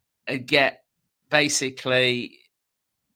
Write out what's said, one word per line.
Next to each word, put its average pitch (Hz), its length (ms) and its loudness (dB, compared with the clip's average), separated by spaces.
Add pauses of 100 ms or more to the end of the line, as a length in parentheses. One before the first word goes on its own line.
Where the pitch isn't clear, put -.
(260)
and 127 220 -8
get, 143 360 0 (460)
basically, 131 1080 0 (800)